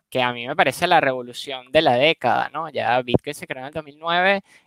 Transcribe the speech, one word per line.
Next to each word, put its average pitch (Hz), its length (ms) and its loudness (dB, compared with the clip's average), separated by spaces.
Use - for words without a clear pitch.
que 127 120 0
a 123 100 0
mí 120 160 -10
me 147 80 -6
parece 175 320 2
la 170 120 6
revolución 127 720 -4
de 151 120 4
la 139 140 4
década, 123 560 2
¿no? 156 180 -8
Ya 117 320 0
Bitcoin 123 320 -2
se - 120 -16
creó 135 140 -10
en 131 80 -12
el 151 40 -16
dos 156 120 -10
mil 147 160 -20
nueve, 180 420 0